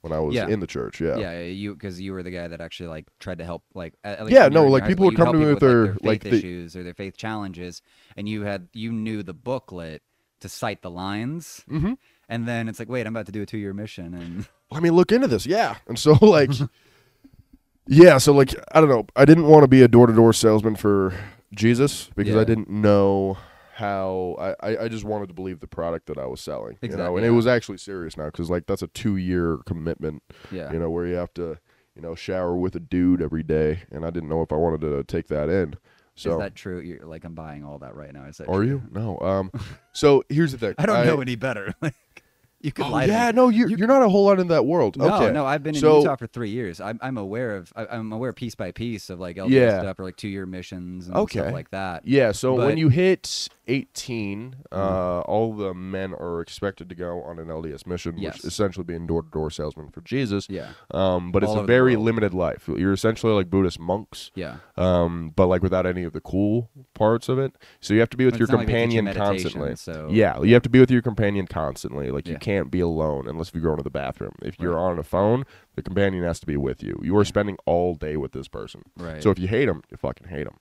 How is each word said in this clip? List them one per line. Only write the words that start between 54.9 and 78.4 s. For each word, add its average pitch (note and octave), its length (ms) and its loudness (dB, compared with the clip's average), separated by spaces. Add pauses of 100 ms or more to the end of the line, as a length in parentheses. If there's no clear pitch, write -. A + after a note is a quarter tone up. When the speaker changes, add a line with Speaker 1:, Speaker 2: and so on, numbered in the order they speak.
Speaker 1:
all A2 320 -2
the G2 200 -6
men F#2 400 -8
are E2+ 280 -8
expected F#2+ 480 -10
to F2+ 60 -16
go F2 280 -10
on E2 140 -14
an E2 120 -14
L D#2+ 120 -10
D D#2 120 -10
S C#2 120 -18
mission, F2 320 -8
Speaker 2:
Yes. F#2 180 -10
Speaker 1:
which - 100 -16
essentially F#2 400 -4
being E2+ 220 -10
door-to-door D#2+ 440 -4
salesman D2+ 380 -10
for - 100 -20
Jesus. G2+ 500 -4
Speaker 2:
Yeah. F2 200 -10 (220)
Speaker 1:
Um, F2+ 420 -2
but G2 100 2
it's G#2+ 60 0
Speaker 2:
All G#2+ 60 0
Speaker 1:
a G#2+ 40 0
Speaker 2:
over G2+ 80 -2
the A#2+ 60 4
Speaker 1:
very B2+ 240 4
Speaker 2:
world. G#2+ 80 -2
Speaker 1:
limited G#2+ 280 0
life. F2 360 -4
You're F#2 240 0
essentially A2 400 0
like F#2+ 160 0
Buddhist F#2 300 0
monks. F#2 560 -8
Speaker 2:
Yeah. D2+ 220 -10 (200)
Speaker 1:
Um, E2+ 580 0
but, F#2+ 120 4
like, F2+ 160 2
without F#2 220 0
any F2+ 180 -4
of D#2+ 100 -8
the - 80 -10
cool G#2 480 -2 (240)
parts A2+ 340 0
of C3 120 -2
it. C3+ 160 -6 (260)
So - 120 -2
you G#2+ 60 6
have A#2 120 2
to B2 60 -10
be B2+ 80 0
with B2 100 4
Speaker 2:
But A2+ 40 -8
Speaker 1:
your A2+ 60 4
Speaker 2:
it's A2 80 -2
not A#2 60 4
like A2+ 80 -2
they A2+ 60 0 (120)
teach A#2 80 0
you A2+ 80 2
Speaker 1:
companion G2+ 40 -2
Speaker 2:
meditation, F#2+ 560 -4
Speaker 1:
constantly. C#2 140 -6
Speaker 2:
so D#2 380 -12
Speaker 1:
Yeah, G2 300 2
you A2 100 6
have A#2+ 100 8
to A2+ 60 -6
be B2+ 100 6
with B2+ 120 8
your B2 100 4
companion G2+ 440 -2
constantly. C#2 640 -8
Like, C#2 180 -6
you E2 60 -8
Speaker 2:
Yeah. D2 60 -10
Speaker 1:
can't G#2+ 140 -4 (160)
be F2 120 -2
alone D#2 460 -2
unless D#2+ 260 -10
you're D#2+ 100 -6
going D#2 140 0
to D2 60 -8
the C#2 60 -8
bathroom. C2 520 -10
If - 180 -12
you're F2 160 -2
Speaker 2:
Right. F2+ 160 -2
Speaker 1:
on E2+ 80 -4
a D2 40 -8
phone, A2 420 0 (300)
the - 60 -8
companion F#2+ 420 -2
has E2+ 180 -4
to - 40 -18
be D2 120 -4
with C2+ 260 -6
you. G1+ 180 -10
You F2+ 140 -2
are G#2 60 6
Speaker 2:
Yeah. G2 60 2
Speaker 1:
spending G#2 380 -2
all F2 300 0
day D2+ 220 -8
with C2+ 160 -6
this C2+ 160 -12